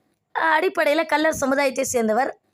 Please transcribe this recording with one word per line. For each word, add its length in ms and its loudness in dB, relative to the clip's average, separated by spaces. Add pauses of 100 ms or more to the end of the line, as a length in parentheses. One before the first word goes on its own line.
(400)
அடிப்படையில 640 0
கல்லர் 280 0
சமுதாயத்தை 500 -2
சேர்ந்தவர், 540 -2 (160)